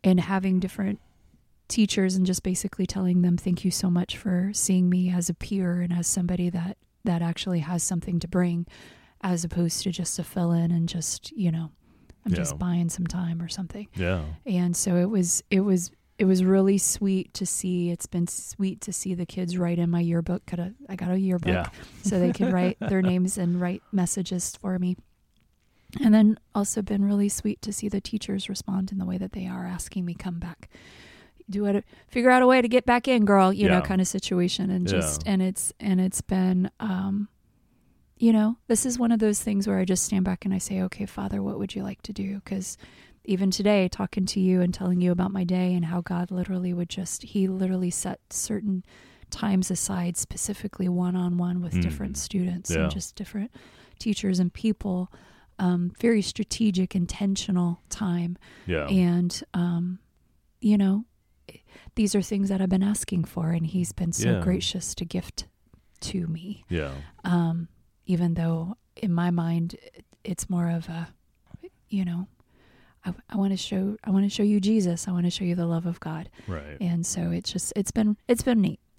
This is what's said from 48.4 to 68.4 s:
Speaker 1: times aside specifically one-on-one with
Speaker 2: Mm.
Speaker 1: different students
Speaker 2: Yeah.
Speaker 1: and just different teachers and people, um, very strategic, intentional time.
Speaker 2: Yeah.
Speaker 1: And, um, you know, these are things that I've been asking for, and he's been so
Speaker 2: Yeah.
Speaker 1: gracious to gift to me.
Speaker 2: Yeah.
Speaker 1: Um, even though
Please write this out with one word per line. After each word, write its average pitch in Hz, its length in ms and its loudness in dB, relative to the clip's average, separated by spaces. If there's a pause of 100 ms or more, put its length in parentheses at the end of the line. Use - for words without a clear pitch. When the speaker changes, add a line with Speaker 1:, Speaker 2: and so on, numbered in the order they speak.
Speaker 1:
times 190 420 0
aside 175 460 -4
specifically - 720 -6
one-on-one 180 760 0
with 175 120 -6
Speaker 2:
Mm. 90 80 2
Speaker 1:
different 73 360 -4
students 180 540 -4
Speaker 2:
Yeah. 160 120 2
Speaker 1:
and 151 80 2
just - 240 -8
different 208 360 -8 (480)
teachers 196 400 0
and 180 140 2
people, 185 580 -2 (480)
um, 180 400 0
very 233 240 4
strategic, 196 720 0
intentional 180 960 0
time. 175 480 -2 (280)
Speaker 2:
Yeah. 80 220 -2
Speaker 1:
And, 175 560 2 (100)
um, 175 460 -2 (600)
you 208 180 4
know, 196 280 2 (880)
these 208 200 2
are 196 60 2
things 196 280 -2
that 190 120 0
I've 190 80 2
been 190 140 2
asking 196 420 0
for, 165 260 -4
and 165 160 0
he's 175 240 -2
been 170 200 -4
so - 260 0
Speaker 2:
Yeah. 87 40 -2
Speaker 1:
gracious 180 540 -2
to 170 100 -8
gift - 420 -8 (540)
to 87 260 -6
me. 82 420 -8
Speaker 2:
Yeah. 73 240 -2 (300)
Speaker 1:
Um, 170 440 0 (400)
even 175 260 0
though 165 440 -2 (180)